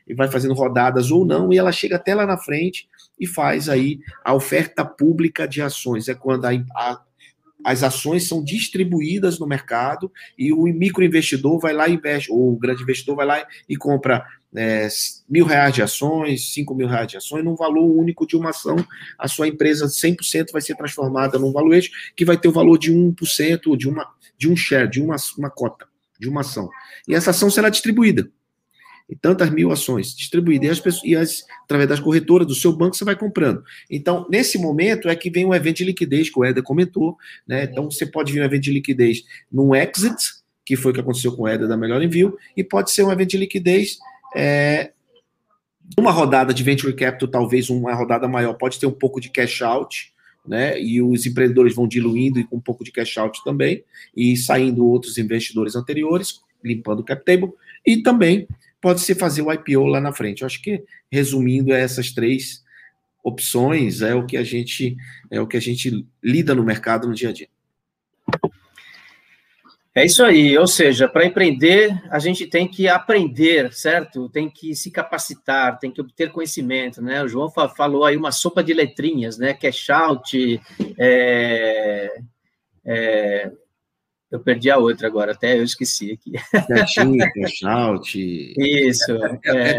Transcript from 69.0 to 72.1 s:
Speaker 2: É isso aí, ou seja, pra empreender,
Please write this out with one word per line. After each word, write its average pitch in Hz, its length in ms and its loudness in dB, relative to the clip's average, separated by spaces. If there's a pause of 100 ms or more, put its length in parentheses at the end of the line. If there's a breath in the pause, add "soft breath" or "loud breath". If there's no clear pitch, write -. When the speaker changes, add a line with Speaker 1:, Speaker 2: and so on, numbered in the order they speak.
Speaker 2:
É 135 100 6
isso 208 180 6
aí, 151 320 8
ou 170 120 8
seja, 135 420 4
pra 165 160 4
empreender, 180 760 4 (120)